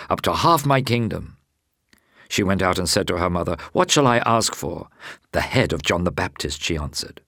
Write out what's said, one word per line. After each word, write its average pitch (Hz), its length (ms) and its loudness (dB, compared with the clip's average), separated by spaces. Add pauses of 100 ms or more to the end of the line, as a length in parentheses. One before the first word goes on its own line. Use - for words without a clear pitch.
(100)
up 92 120 0
to - 120 0
half 151 320 2
my 135 160 2
kingdom." 117 540 -2 (920)
She - 140 0
went 95 180 2
out 90 160 2
and 90 120 -2
said 98 180 2
to 90 120 -2
her 87 120 0
mother, 87 260 -2 (160)
"What 180 160 2
shall 143 200 4
I 117 100 4
ask 113 340 2
for?" - 360 -10 (420)
"The 78 120 0
head - 300 0
of 76 100 -4
John 87 200 0
the 87 80 0
Baptist," - 500 -6
she - 160 -2
answered. - 520 -8